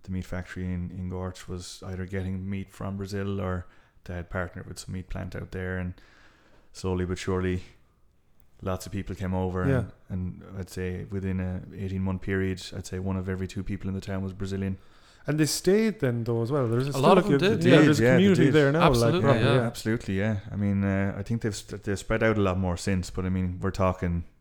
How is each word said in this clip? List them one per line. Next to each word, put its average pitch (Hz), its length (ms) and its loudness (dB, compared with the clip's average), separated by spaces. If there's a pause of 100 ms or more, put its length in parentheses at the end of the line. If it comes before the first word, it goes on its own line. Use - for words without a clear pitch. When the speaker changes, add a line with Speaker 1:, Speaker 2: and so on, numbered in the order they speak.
Speaker 1:
the 92 80 -12
meat 90 140 -4
factory 90 400 -8
in, 90 260 -4
in 90 180 -8
Gorch 92 380 -8
was 87 400 -10
either 92 180 -6
getting 92 420 -6
meat 98 240 -8
from 98 260 -8
Brazil 98 440 -4
or 92 240 -4 (380)
they 90 100 -12
had 87 160 -10
partnered 90 380 -6
with 92 100 -12
some - 160 -12
meat 92 160 -10
plant 92 260 -8
out 95 160 -10
there, 92 280 -6
and 90 140 -4 (800)
slowly 92 340 -2
but 90 120 -4
surely 92 460 -2 (960)
lots 92 240 -4
of 90 60 -10
people 98 240 -6
came 92 180 -4
over, 92 340 0
Speaker 2:
Yeah. 131 160 2 (260)
Speaker 1:
and, 92 340 -6
and 98 160 -14
I'd 90 100 -10
say 90 400 -6
within 95 300 -4
a 90 220 -4 (140)
eighteen 95 280 -4
month 95 180 -2
period, 95 400 -2 (140)
I'd 92 120 -10
say 92 120 -8
one 95 180 -4
of 92 120 -6
every 92 180 -4
two 95 160 -8
people 98 260 -6
in 95 60 -4
the 92 60 -6
town 95 220 -6
was 95 100 -6
Brazilian. 95 440 -4 (520)
Speaker 2:
And 151 80 0
they 156 80 4
stayed 208 540 2
then, 120 240 0
though, 117 180 0
as 117 120 -2
well. 131 160 0
There's 123 180 0
Speaker 3:
A 143 60 -4
Speaker 2:
still 135 100 0
Speaker 3:
lot 180 140 8
of 185 120 4
Speaker 2:
like 143 120 6
Speaker 3:
them 190 100 4
Speaker 2:
a, 214 60 2
Speaker 3:
did, 165 80 0
Speaker 2:
yeah, 170 100 10
Speaker 3:
yeah. 151 60 10
Speaker 2:
there's 151 180 8
a 110 40 4
Speaker 1:
Yeah, 120 80 8
they 127 40 8
Speaker 2:
community 180 300 6
Speaker 1:
did. 135 80 6
Speaker 2:
there 143 180 6
now, 160 80 2
like, 160 120 6
Speaker 3:
Absolutely, 117 320 4
Speaker 2:
probably, 131 200 4
Speaker 3:
yeah. 139 120 4
Speaker 2:
yeah. 127 60 6
Speaker 1:
Absolutely, 113 580 -2
yeah. 107 200 0 (100)
I 98 60 -8
mean, 98 300 0
uh, 98 320 0
I 101 60 -8
think 117 180 -2
they've 107 140 -2
st-, - 280 -12
they've 98 160 -2
spread 110 240 0
out 110 140 4
a 104 40 2
lot 92 160 2
more 90 200 0
since, 95 320 -2
but 92 160 -6
I 92 40 -2
mean, 90 320 -2
we're 95 100 0
talking 90 520 0 (180)